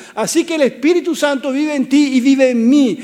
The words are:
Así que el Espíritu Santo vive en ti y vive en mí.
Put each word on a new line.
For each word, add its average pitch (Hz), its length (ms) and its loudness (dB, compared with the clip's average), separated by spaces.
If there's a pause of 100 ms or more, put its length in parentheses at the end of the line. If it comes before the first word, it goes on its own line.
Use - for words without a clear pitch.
(160)
Así 220 280 -2
que 330 120 -8
el 302 80 0
Espíritu 320 520 0
Santo 285 360 -4
vive 294 240 -4
en 269 120 -2
ti 269 280 2
y 247 60 2
vive 262 280 4
en 233 180 0
mí. 262 360 2